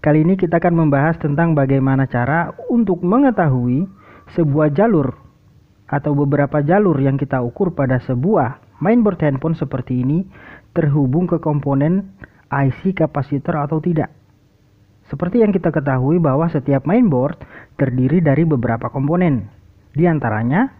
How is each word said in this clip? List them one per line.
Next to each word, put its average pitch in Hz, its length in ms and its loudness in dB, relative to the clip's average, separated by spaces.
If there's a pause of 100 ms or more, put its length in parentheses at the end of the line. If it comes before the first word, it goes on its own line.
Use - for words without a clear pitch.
Kali 156 240 4
ini 190 80 2
kita 175 240 0
akan 170 240 2
membahas 147 320 2
tentang 160 400 0
bagaimana 135 560 0
cara 139 400 -2 (160)
untuk 196 400 0
mengetahui 170 800 2 (480)
sebuah 151 400 2
jalur 175 400 2 (720)
atau 143 240 -2
beberapa 143 480 0
jalur 165 400 2
yang 139 160 2
kita 139 240 -2
ukur 123 320 -4
pada 131 320 -2
sebuah 135 560 0 (240)
mainboard 208 400 2
handphone 151 320 0
seperti 127 480 -4
ini 156 240 -2 (480)
terhubung 147 480 2
ke 170 160 -2
komponen 147 720 0 (400)
I 139 160 0 (160)
C 190 80 0
kapasitor 147 720 -4
atau 151 160 -2
tidak. 156 320 -2 (960)
Seperti 175 320 -2
yang 208 160 2
kita 170 160 -2
ketahui 139 480 0
bahwa 160 320 0
setiap 139 320 -2
mainboard 156 560 2 (400)
terdiri 127 400 2
dari 151 240 2
beberapa 123 480 -2
komponen. 143 560 0 (480)
Di 151 80 0
antaranya 139 760 0